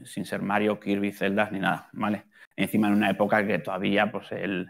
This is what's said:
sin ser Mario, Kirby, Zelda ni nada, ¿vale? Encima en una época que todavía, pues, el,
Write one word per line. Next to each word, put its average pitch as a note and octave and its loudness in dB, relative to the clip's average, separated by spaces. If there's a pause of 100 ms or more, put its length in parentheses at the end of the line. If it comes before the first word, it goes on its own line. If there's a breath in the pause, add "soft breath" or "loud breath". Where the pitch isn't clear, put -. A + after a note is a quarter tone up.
sin G2+ -8
ser F#2+ -6
Mario, G#2 0
Kirby, G2+ 0
Zelda G2 0
ni G2 -4
nada, F#2 -2
¿vale? G#2 -4 (280 soft breath)
Encima G#2 0
en G2+ 4
una G#2 4
época G#2 2
que G2+ 0
todavía, G2+ 0
pues, - -8
el, F#2 -4